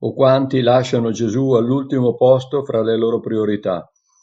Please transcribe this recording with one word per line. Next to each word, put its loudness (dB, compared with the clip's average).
o -4
quanti 2
lasciano 0
Gesù -2
all'ultimo 0
posto 2
fra -2
le 0
loro 0
priorità. -4